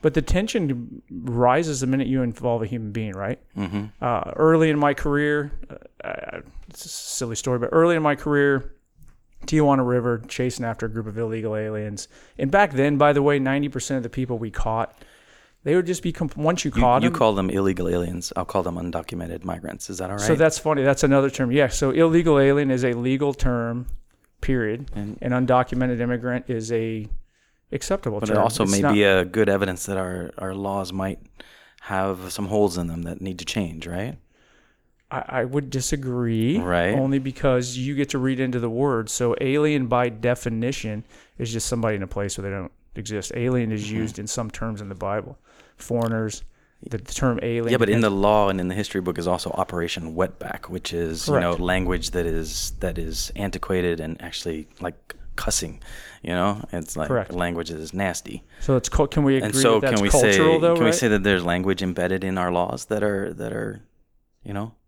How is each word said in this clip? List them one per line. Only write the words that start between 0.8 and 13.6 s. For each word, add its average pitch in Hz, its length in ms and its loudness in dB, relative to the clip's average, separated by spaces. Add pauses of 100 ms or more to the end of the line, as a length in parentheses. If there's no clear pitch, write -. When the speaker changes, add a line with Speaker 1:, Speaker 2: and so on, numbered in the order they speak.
Speaker 1:
rises 127 680 2
the 131 60 0
minute 135 200 2
you 131 160 0
involve 117 400 -2
a - 20 -2
human 110 260 -6
being, 107 220 -4
right? 98 260 -6 (180)
Speaker 2:
Mm-hmm. 101 280 -4 (160)
Speaker 1:
Uh, 120 340 -2
early 160 340 6
in 147 100 2
my 147 140 4
career, 147 580 0 (180)
uh, - 380 -16
uh, - 340 -10 (280)
it's - 160 -18
a - 40 -16
silly - 460 -8
story, 123 240 -2
but 120 120 -2
early 165 240 6
in 160 60 0
my 147 140 2
career, 143 580 2 (720)
Tijuana 143 420 4
River, 120 400 0
chasing 127 380 -4
after 113 200 -4
a 110 40 -4
group 107 180 -6
of 104 100 -8
illegal 110 380 -4
aliens. 107 520 -6 (300)
And 139 140 0
back 196 220 4
then, 139 240 4
by 147 140 8
the 143 120 4
way, 147 160 4
ninety 139 300 0